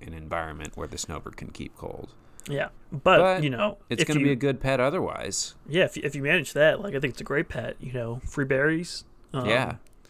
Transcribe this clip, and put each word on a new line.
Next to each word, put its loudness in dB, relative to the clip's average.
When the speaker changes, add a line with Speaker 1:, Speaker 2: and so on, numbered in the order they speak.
Speaker 1:
an -10
environment -4
where -4
the -8
Snover -6
can -10
keep -10
cold. -10
Speaker 2:
Yeah, -2
but, -2
Speaker 1:
But 2
Speaker 2:
you 0
know, -2
Speaker 1:
it's -2
Speaker 2:
if 2
Speaker 1:
gonna 2
Speaker 2:
you 2
Speaker 1:
be 4
a 2
good 0
pet 2
otherwise. -2
Speaker 2:
Yeah, 4
if, -2
if -2
you -2
manage 4
that, 8
like, -4
I 2
think 2
it's -10
a -6
great 0
pet, -4
you -8
know, -4
free 0
berries. 2
Um, 0
Speaker 1:
Yeah. 4